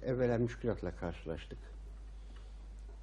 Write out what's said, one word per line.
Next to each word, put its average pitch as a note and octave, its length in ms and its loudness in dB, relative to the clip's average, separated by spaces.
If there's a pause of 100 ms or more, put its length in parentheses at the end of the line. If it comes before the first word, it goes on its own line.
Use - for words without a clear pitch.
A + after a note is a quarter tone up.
evvela B2 320 6
müşkülatla A#2 580 2
karşılaştık. E2 640 -2 (1400)